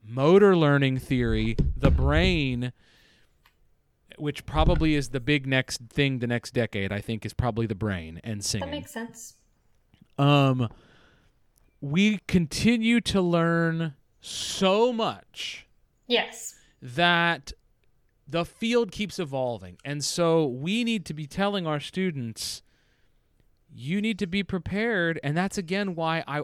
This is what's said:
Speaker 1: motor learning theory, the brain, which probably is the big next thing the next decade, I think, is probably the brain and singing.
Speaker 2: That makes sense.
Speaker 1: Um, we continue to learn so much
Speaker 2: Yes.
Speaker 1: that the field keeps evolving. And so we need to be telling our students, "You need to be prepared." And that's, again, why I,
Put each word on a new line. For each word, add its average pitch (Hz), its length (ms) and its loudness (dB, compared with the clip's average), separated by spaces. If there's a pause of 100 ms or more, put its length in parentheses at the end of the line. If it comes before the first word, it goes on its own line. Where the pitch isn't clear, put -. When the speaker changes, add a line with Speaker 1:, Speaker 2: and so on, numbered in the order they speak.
Speaker 1:
motor 170 520 6
learning 139 420 4
theory, 113 580 0 (200)
the - 140 4
brain, 139 840 2 (1500)
which 147 280 -8
probably 160 480 4
is 143 140 0
the 135 120 -6
big 139 280 0
next 131 400 0
thing 135 320 0
the 120 80 -4
next 120 260 -4
decade, 104 380 -2
I 101 80 -4
think, 110 260 -8
is 104 80 -8
probably 117 320 -2
the 104 80 -4
brain 87 480 -6
and 104 220 -8
singing. - 240 -4
Speaker 2:
That - 80 -8
makes - 160 -12
sense. 233 420 -12 (840)
Speaker 1:
Um, 139 520 4 (1120)
we 190 380 2 (100)
continue 226 720 2
to - 220 0
learn 165 720 0 (260)
so 208 720 0
much - 720 -6 (400)
Speaker 2:
Yes. - 480 -4 (280)
Speaker 1:
that 170 680 0 (760)
the 165 160 -2
field 226 480 -2
keeps 208 260 -8
evolving. 123 640 -6
And 143 200 -6
so 165 420 2
we 160 380 -2
need 226 220 -2
to - 80 -10
be 151 120 -8
telling 196 400 -2
our 151 140 -2
students, 139 840 -6 (1120)
"You 139 280 -4
need 220 160 -2
to 202 80 -2
be 196 160 -2
prepared." 185 800 -2
And 143 140 -2
that's, 185 200 -2
again, 190 380 -4
why 160 340 -2
I, 147 160 -4